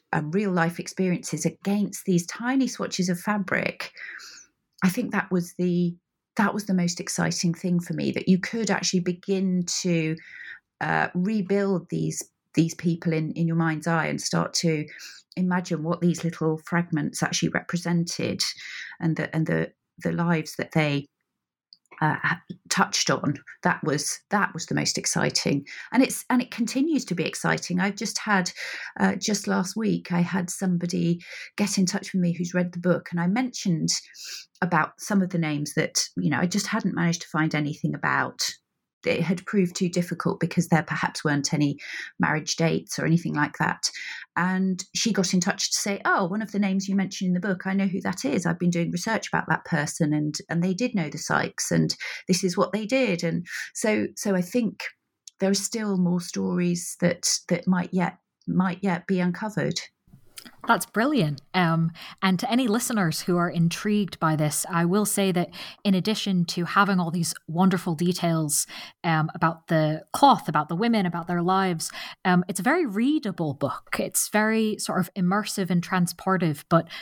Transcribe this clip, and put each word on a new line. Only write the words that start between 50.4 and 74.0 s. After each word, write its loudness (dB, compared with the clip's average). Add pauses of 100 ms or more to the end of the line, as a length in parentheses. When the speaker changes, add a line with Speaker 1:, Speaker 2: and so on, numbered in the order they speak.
Speaker 1:
and 0
they 0
did -2
know 0
the -8
Sykes, -2
and 2 (320)
this 2
is 0
what 2
they -2
did." 2
And -2 (260)
so, 0 (100)
so 0
I 4
think -2 (560)
there 4
are 4
still -2
more 2
stories -2
that, 2
that 0
might 2
yet, 0 (320)
might 0
yet -2
be 2
uncovered. -2 (880)
Speaker 2:
That's 4
brilliant. 2 (120)
Um, 4 (300)
and 4
to -4
any 2
listeners 0
who 2
are 2
intrigued 0
by 2
this, 0
I 2
will 4
say 2
that 0 (340)
in 4
addition 2
to -2
having 4
all 0
these -2 (140)
wonderful 2
details, 0 (360)
um, 2
about -2
the 2 (100)
cloth, 6
about 0
the -2
women, 2
about -4
their 0
lives, 2 (320)
um, 6
it's -6
a -6
very 2
readable 0
book. -4
It's -2